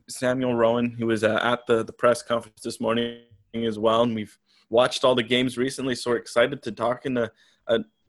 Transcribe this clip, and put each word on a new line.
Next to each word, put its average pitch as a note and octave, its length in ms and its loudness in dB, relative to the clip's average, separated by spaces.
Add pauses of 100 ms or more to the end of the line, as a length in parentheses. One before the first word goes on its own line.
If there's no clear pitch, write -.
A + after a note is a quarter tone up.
Samuel B2+ 460 -2
Rowan, A#2 360 2
who A#2 140 -6
was, A2 180 0
uh, G#2+ 180 2
at A#2+ 240 -2
the, A2+ 200 2
the G#2+ 80 -12
press A#2+ 280 2
conference - 400 -6
this A#2+ 200 -10
morning A#2 400 -2 (320)
as A2+ 260 -4
well. A2+ 240 4
And A#2+ 100 0
we've G#2+ 240 -8 (320)
watched B2 360 2
all B2+ 100 4
the B2 80 2
games B2 340 0
recently, C3 380 -4
so B2 160 -4
we're A#2 60 0
excited C3 440 0
to A2+ 120 -8
talk A#2+ 320 -4
in C3 100 -4
a, A#2 160 -2 (360)
a, A#2 120 2 (300)